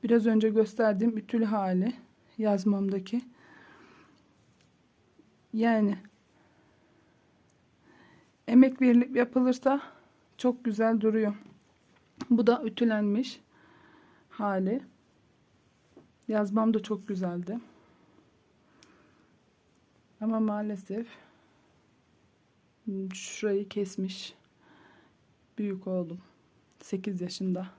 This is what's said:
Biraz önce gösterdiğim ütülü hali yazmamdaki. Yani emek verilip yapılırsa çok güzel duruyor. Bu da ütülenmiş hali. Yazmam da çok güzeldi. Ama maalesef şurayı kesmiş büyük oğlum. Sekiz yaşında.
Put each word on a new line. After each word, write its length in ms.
Biraz 240
önce 220
gösterdiğim 680
ütülü 260
hali 480
yazmamdaki. 840
Yani 460
emek 340
verilip 340
yapılırsa 680
çok 260
güzel 360
duruyor. 340
Bu 160
da 180
ütülenmiş 760
hali. 520
Yazmam 460
da 80
çok 260
güzeldi. 500
Ama 200
maalesef 680
şurayı 540
kesmiş 680
büyük 280
oğlum. 340
Sekiz 400
yaşında. 460